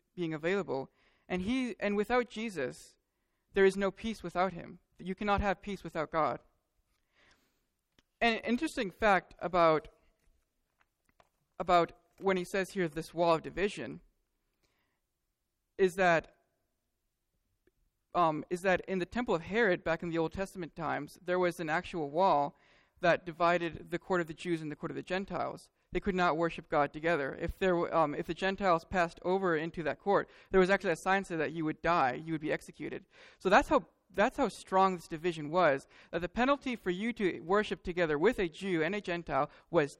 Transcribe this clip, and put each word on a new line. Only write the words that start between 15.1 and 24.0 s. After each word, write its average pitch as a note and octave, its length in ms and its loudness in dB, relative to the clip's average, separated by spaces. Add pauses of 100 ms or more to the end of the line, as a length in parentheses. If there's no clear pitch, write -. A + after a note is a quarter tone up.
is F#3 180 2
that, F3 380 2 (1800)
um, E3 360 2
is F3 120 -4
that F3+ 240 2
in F#3+ 120 -2
the F3 80 -2
temple A#3+ 280 -2
of E3+ 80 -2
Herod, F#3+ 400 0
back E3 200 -2
in F3 80 -6
the E3 80 -2
Old D#3+ 140 0
Testament F#3+ 440 -8
times, C#3+ 480 -6
there F3+ 140 0
was F3+ 220 0
an D#3+ 100 -4
actual D#3+ 400 -4
wall D#3+ 460 2 (440)
that E3+ 260 2
divided E3+ 640 0
the E3+ 80 -4
court F3+ 220 -2